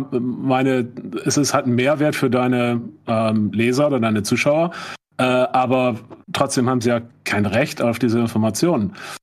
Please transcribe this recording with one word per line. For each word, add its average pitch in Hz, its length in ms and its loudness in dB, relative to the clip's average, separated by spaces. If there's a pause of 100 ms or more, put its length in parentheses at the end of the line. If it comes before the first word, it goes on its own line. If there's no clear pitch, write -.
(120)
meine, 127 760 0 (380)
es 131 120 0
ist 139 160 0
halt 139 140 2
ein 120 80 2
Mehrwert 143 400 2
für 135 160 0
deine, 123 500 0 (260)
ähm, 110 440 0
Leser 123 360 2
oder 139 120 2
deine 110 240 0
Zuschauer, 147 480 2 (460)
äh, - 60 0
aber 127 720 2 (360)
trotzdem 135 360 0
haben 127 140 2
sie 117 80 2
ja 120 120 2 (240)
kein 104 200 0
Recht 113 360 0
auf 117 180 0
diese 117 200 2
Informationen. 113 760 0 (300)